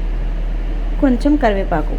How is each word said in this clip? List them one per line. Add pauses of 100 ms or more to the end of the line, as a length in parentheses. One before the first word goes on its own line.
(1000)
కొంచెం
కరివేపాకు.